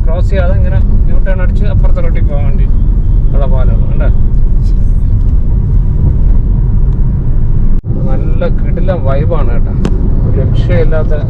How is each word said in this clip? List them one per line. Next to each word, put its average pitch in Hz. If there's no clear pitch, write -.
ക്രോസ് 160
ചെയ്യാതെ 190
ഇങ്ങനെ -
യു -
ടേൺ -
അടിച്ച് -
അപ്പുറത്തെ -
റോട്ടിൽ -
പോകാൻ -
വേണ്ടി -
ഉള്ള 131
പാലമാണ്. -
കണ്ടോ? -
നല്ല -
കിടിലം -
വൈബാണ് -
കേട്ടോ, -
ഒരു -
രക്ഷയില്ലാത്ത -